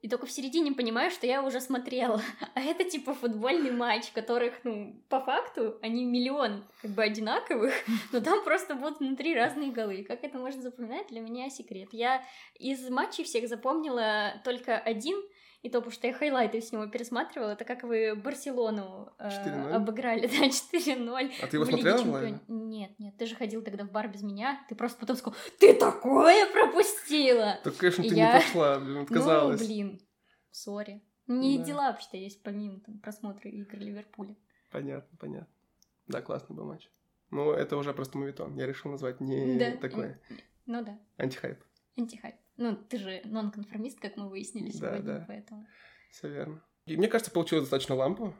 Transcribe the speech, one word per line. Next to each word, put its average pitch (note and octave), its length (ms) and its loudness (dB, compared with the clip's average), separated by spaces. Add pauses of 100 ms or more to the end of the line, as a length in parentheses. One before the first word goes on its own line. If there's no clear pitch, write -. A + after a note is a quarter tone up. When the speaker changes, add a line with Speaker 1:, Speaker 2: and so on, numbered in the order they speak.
Speaker 1:
и A3+ 80 -10
только B3 160 -4
в - 60 -10
середине C#4 400 0
понимаю, B3+ 400 0
что B3 160 -4
я C4+ 160 2
уже B3+ 160 -2
смотрела. B3+ 600 -2 (180)
<laughs> - 180 -12
А B3+ 60 0
это, E4 280 0
типа, C4+ 240 -4
футбольный B3+ 580 0
матч, A#3+ 400 -2
которых, A#3+ 420 0 (100)
ну, G#3 460 -8
по C4 100 2
факту, C4 640 -2
они A#3 220 -2
миллион, A#3+ 580 0 (180)
как G#3+ 100 -8
бы, G#3+ 120 2
одинаковых, A3+ 720 0 (200)
<laughs> - 200 -4
но A#3+ 80 2
там G4+ 220 2
просто D#4+ 320 0
будут D4 240 -6
внутри C4+ 360 -2
разные C4+ 360 0
голы. G#3 320 -4
Как A#3+ 200 -8
это C#4+ 160 -10
можно C4 220 -8
запоминать, B3 480 -8
для A#3 120 -12
меня B3 280 -8
секрет. G3 420 -12
Я B3+ 320 0 (320)
из B3+ 340 -4
матчей D4 340 -2
всех A#3 260 -2
запомнила A#3 960 0
только B3 320 -2
один, C#4 440 -2 (400)
и A#3+ 80 -8
то, B3 100 2
потому A#3 120 -4
что - 160 -6
я B3+ 60 0
хайлайты B3+ 480 2
с - 100 -12
него G#3+ 160 -6
пересматривала, A#3+ 640 -4
это G#3 140 -8
как B3+ 180 -8
вы A3 320 0
Барселону, A3 1040 -4
э, G#3 100 -6
Speaker 2:
Четыре G3+ 280 -4
ноль? C#3 160 -2
Speaker 1:
обыграли, A3+ 540 0
<laughs> C4+ 120 2
да, C#4 100 8
четыре C#4 460 0
ноль B3+ 340 -2 (140)
Speaker 2:
А C3 40 -6
ты D3+ 100 0
его D3+ 80 4
Speaker 1:
в - 40 0
Лиге B3 120 4
Speaker 2:
смотрела G#3 160 6
в - 60 6
Speaker 1:
Чемпионов. C#3 180 0
Speaker 2:
лайве? A2 260 -4
Speaker 1:
Нет, A3 500 -8
нет, G3+ 200 -16
ты A#3 80 -4
же A3+ 100 -8
ходил A3 260 -6
тогда G3+ 220 -8
в G3 80 -10
бар G#3+ 160 -2
без G3+ 160 -10
меня, G#3+ 460 -6
ты G#3+ 60 -8
просто A3+ 260 -4
потом B3 160 -2
сказал: A#3 200 -8 (220)
"Ты G#4 180 12
такое F4 760 8
пропустила!" C4+ 1120 4
Speaker 2:
Так, - 100 -2
конечно, F3+ 280 4
Speaker 1:
И A3+ 60 4
Speaker 2:
ты G3 60 4
Speaker 1:
я A3+ 200 8
Speaker 2:
не - 40 12
пошла, C#3+ 400 4
блин, C#3 200 -4
отказалась. D#3 600 6
Speaker 1:
Ну, A3 80 -2
блин, G3+ 340 -4 (500)
сори. G3+ 500 -12 (260)
У B3 60 0
меня C4 260 4
Speaker 2:
Да. A#3+ 60 -4
Speaker 1:
дела C#4+ 260 0
вообще-то - 240 -10
есть, F#3+ 260 -12
помимо, G3+ 380 -8
там, G#3+ 200 -18
просмотра G#3 520 -12
игр G3+ 280 -14
Ливерпуля. G#3 580 -14 (340)
Speaker 2:
Понятно, C#3 480 -10
понятно. - 340 -12 (540)
Да, - 140 -6
классный - 340 -8
был - 120 -12
матч. - 220 -16 (420)
Ну, D3 200 0
это C#3+ 240 -2
уже C#3+ 180 -4
просто C3+ 240 -8
моветон. C#3 380 -8
Я C3 100 -6
решил C3+ 260 -8
назвать C3 280 -8
не C3+ 400 0
Speaker 1:
Да, A#3+ 160 2
Speaker 2:
такое. - 540 -8
Speaker 1:
н-, - 80 -14 (300)
ну A#3 180 -6
да. G#3 120 -14 (200)
Speaker 2:
Антихайп. - 420 -6 (380)
Speaker 1:
Антихайп. - 380 -8 (220)
Ну, A#3 180 -2
ты A#3 220 -10
же F#3+ 260 -8
нонконформист, G#3+ 800 -8
как G3+ 160 -10
мы G3+ 100 -10
выяснили G3 440 -10
Speaker 2:
Да, - 20 -10 (240)
Speaker 1:
сегодня, - 40 -6 (180)
Speaker 2:
да. - 60 -12
Speaker 1:
поэтому. G#3+ 400 -16 (460)
Speaker 2:
Все - 160 -14
верно. D3+ 340 -10 (240)
И D#3 120 -4
мне G3+ 100 4
кажется, A3+ 240 0
получилось E3 320 2
достаточно C3+ 320 0
лампово. F3+ 440 -2